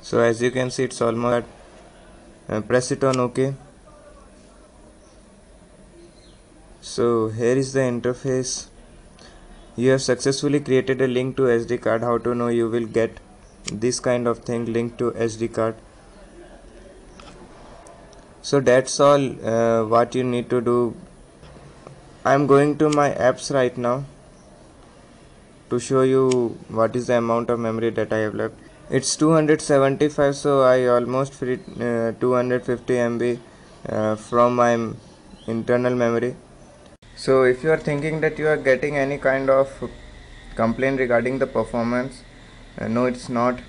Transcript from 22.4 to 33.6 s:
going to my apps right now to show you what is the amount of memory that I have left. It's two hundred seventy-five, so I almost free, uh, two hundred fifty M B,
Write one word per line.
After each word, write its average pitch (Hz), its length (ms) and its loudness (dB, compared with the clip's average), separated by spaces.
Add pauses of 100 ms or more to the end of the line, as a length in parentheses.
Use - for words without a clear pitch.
going 143 320 4
to 151 120 2
my 147 220 2
apps - 400 0
right 127 240 0
now 123 280 -2 (1700)
to 123 80 -2
show 131 220 0
you 131 540 2 (120)
what 110 280 0
is 123 120 -4
the 123 100 2
amount 117 320 0
of 120 100 0
memory 113 300 -2
that 107 240 -4
I 110 40 0
have 107 180 -2
left. 107 180 -4 (360)
It's - 260 -2
two 156 160 2
hundred 156 300 4
seventy-five, 143 760 2
so 139 260 2
I 127 260 4
almost 123 460 0
free, 127 240 -4 (220)
uh, 117 400 -2
two 127 140 2
hundred 123 320 0
fifty 123 320 -2
M 120 200 0
B, 120 220 -2 (480)